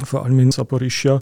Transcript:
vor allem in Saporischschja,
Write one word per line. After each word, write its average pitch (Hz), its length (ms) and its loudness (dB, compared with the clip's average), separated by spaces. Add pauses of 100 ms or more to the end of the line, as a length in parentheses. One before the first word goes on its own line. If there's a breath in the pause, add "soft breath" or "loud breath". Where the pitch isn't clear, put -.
vor 135 220 -6
allem 131 140 2
in 127 120 4
Saporischschja, 131 720 -2